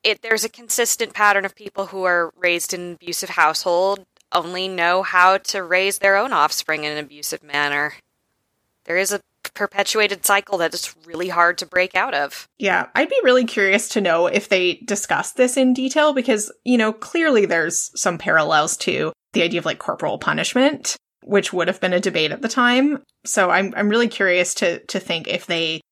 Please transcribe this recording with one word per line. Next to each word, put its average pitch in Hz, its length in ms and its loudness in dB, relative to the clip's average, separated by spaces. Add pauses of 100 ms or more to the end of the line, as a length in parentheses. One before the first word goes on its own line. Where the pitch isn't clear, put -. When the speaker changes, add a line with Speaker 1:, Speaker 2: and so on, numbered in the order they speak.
Speaker 1:
it, 208 200 -4
there's 226 200 0
a 226 60 -8
consistent 226 640 -4
pattern 202 320 2
of 190 100 -8
people 196 320 -2
who 190 160 -8
are 175 320 0
raised 175 380 -2
in 180 80 -8
an 175 140 -10
abusive 170 340 -8
household 180 760 0 (300)
only 180 340 -2
know 180 340 0
how 185 360 4
to 196 260 -6
raise 185 360 0
their 196 180 4
own 247 160 0
offspring 151 500 0
in 151 80 -4
an 151 60 -6
abusive 147 440 -10
manner. 147 520 -2 (920)
There 170 140 -4
is 196 160 0
a 202 80 -6 (340)
perpetuated 202 680 -2
cycle 202 340 0
that 165 140 0
is - 220 -10 (100)
really 170 240 -6
hard 175 280 2
to 180 80 -8
break 185 300 -2
out 214 180 0
of. 143 340 -4 (100)
Speaker 2:
Yeah, 185 380 0
I'd 302 140 0
be 539 140 0
really 254 220 4
curious 202 440 0
to 214 120 -2
know 175 260 2
if - 220 -2
they 180 260 2 (100)
discussed 185 500 -4
this 254 220 2
in 262 160 4
detail 285 400 2
because, 240 380 -2 (120)
you 247 140 2
know, 220 160 2
clearly 262 520 2
there's 165 540 0
some 175 180 0
parallels 156 600 2
to 160 340 -2 (220)
the 175 100 2
idea 170 160 -2
of, 160 60 -8
like, 160 140 -4
corporal - 400 -4
punishment, - 760 0 (280)
which 196 300 0
would 175 140 0
have 190 140 -4
been 185 120 0
a 180 60 2
debate 156 320 0
at - 100 -8
the 233 60 -4
time. 254 560 2 (220)
So 185 240 2
I'm, 185 260 2
I'm 208 140 0
really 233 180 2
curious 180 480 2
to, 170 300 -2
to - 140 -6
think 170 280 -6
if 170 200 -6
they 165 340 -4 (100)